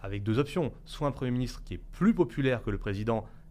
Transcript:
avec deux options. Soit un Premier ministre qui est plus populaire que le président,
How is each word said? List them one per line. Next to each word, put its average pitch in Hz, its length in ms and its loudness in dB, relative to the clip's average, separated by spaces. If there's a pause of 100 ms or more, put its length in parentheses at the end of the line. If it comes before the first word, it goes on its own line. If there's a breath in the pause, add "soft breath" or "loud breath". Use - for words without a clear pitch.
avec 101 220 -6
deux 110 160 2
options. 143 320 0 (140)
Soit - 200 -2
un - 60 2
Premier 127 180 -2
ministre 123 340 -2
qui - 100 -8
est - 80 -8 (100)
plus 208 220 6
populaire 135 480 2
que - 80 -2
le 98 80 0
président, 107 460 0 (260 loud breath)